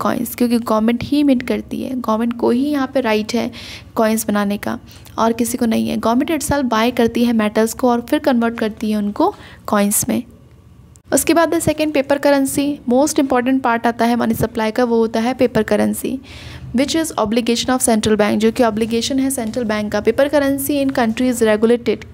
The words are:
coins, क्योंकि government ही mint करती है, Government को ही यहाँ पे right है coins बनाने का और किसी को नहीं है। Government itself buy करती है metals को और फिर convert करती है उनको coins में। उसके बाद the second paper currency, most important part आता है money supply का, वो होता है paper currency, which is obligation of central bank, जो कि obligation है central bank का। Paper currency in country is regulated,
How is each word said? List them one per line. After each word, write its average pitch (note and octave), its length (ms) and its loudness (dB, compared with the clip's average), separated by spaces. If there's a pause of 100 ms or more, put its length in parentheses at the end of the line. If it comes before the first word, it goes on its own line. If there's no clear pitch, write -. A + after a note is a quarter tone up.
coins, - 280 -4
क्योंकि A#3+ 240 0
government A3+ 460 0
ही D4 180 0
mint C4 200 4
करती - 400 -4
है, B3+ 180 -6
Government A#3 400 -2
को A#3 100 2
ही B3 160 2
यहाँ C4+ 280 -2
पे C4+ 60 2
right G#3+ 340 0
है A#3 180 -2 (420)
coins A3 320 0
बनाने G3+ 320 0
का A3+ 200 -6 (400)
और A3+ 140 2
किसी A#3 260 -2
को A#3+ 80 0
नहीं A3+ 220 0
है। - 80 -4
Government C4+ 460 0
itself C#4 280 -2
buy A3+ 260 0
करती A#3 280 2
है A#3+ 80 2
metals A3 420 2
को B3 160 0
और A#3+ 100 0
फिर A#3+ 180 -2
convert A#3 400 0
करती A3 320 -4
है G#3+ 60 0
उनको G#3 380 0 (320)
coins G3+ 420 0
में। A3+ 140 -2 (880)
उसके D4 220 2
बाद E4 200 2
the E4 140 0
second D4+ 280 0
paper C#4 240 2
currency, C#4 560 2 (160)
most C#4+ 260 2
important C4 440 2
part A#3 240 0
आता A#3 180 0
है A#3 120 2
money A3+ 180 0
supply A3 360 -2
का, B3+ 140 -2
वो A#3 120 0
होता A3+ 240 0
है B3 140 -2
paper A#3+ 280 2
currency, G#3+ 580 -2 (560)
which C#4 200 0
is D#4+ 100 0
obligation A#3 600 -2
of B3+ 120 0
central A3 340 2
bank, G#3+ 240 2
जो A3 160 2
कि B3+ 100 0
obligation A3+ 560 0
है C4+ 120 0
central A#3+ 340 -4
bank G#3+ 280 -4
का। G#3 100 0
Paper C4 280 2
currency C#4 560 0
in C4+ 120 0
country A#3+ 360 0
is A#3 80 0
regulated, A3 720 2